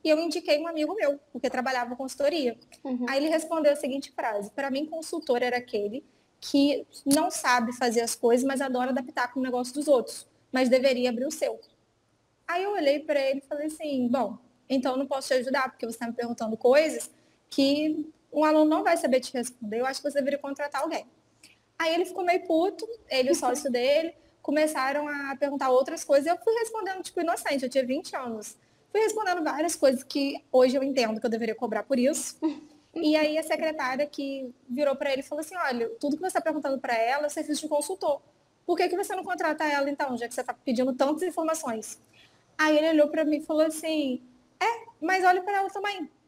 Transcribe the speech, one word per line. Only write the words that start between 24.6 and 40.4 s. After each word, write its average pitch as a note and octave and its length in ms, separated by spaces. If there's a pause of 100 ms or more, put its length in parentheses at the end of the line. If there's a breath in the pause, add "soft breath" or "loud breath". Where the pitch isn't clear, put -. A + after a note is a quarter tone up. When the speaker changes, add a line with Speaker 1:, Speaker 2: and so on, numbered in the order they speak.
Speaker 1:
a C#4 260
perguntar C#4 340
outras C4+ 340
coisas, C#4 220
e D#4+ 40
eu E4+ 80
fui A4 160
respondendo, A4 480
tipo, - 180
inocente, E4 440
eu B3+ 60
tinha C4 160
vinte C#4 300
anos. A#3 400 (360 soft breath)
Fui G#4 100
respondendo G4+ 420
várias D4+ 320
coisas C4+ 280
que C#4 380 (100)
hoje B3+ 260
eu C4 60
entendo A#3+ 360
que - 60
eu A#3+ 40
deveria A3+ 260
cobrar A3 280
por C4+ 160
isso. C4+ 420
Speaker 2:
<laughs> D4+ 340 (220)
Speaker 1:
E D#4 200
aí D4+ 200
a D#4+ 60
secretária D#4 600
que C4+ 500 (140)
virou C4+ 260
pra C#4 160
ele C4 80
e C4+ 40
falou D4+ 180
assim, D4+ 160
"Olha, B3 320 (100)
tudo D4 160
que D#4 60
você F#4 140
tá F4 40
perguntando D4 400
pra A#3+ 180
ela, C4 300
você D4+ 160
fez D4+ 160
de D4+ 80
consultor. D4+ 540 (440)
Por F4 120
que F4+ 100
que F4 80
você G4 180
não F#4 80
contrata E4 440
ela, C#4+ 240
então, C#4+ 260
já A#3+ 140
que - 40
você - 80